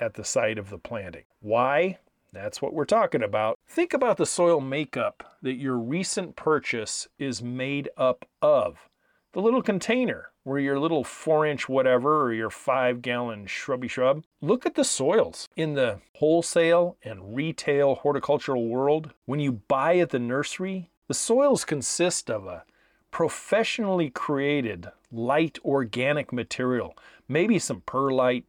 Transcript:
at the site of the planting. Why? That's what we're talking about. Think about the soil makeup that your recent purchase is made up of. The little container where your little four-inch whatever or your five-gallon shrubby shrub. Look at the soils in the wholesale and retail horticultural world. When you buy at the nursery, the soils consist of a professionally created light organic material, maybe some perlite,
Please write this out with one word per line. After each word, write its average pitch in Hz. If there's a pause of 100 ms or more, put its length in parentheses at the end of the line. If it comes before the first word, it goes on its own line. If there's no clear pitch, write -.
at 113
the 107
site 110
of 98
the 98
planting. - (160)
Why? 135 (340)
That's 98
what -
we're 151
talking 170
about. 107
Think -
about 247
the 156
soil 170
makeup 135
that 131
your 127
recent 170
purchase - (100)
is 123
made 131
up 127 (160)
of. - (420)
The -
little 233
container 226 (140)
where 135
your 139
little 160
four-inch 151
whatever 131
or 120
your 110
five-gallon 123
shrubby 127
shrub. 135 (200)
Look 214
at 311
the 285
soils -
in 156
the 120 (160)
wholesale 170
and 101
retail 143
horticultural 139
world. 143 (120)
When 147
you 139
buy 135
at 170
the 135
nursery, 156 (180)
the -
soils 262
consist -
of 104
a 87 (460)
professionally 185
created 135 (220)
light 135
organic 135
material, 123 (320)
maybe 180
some 107
perlite, 127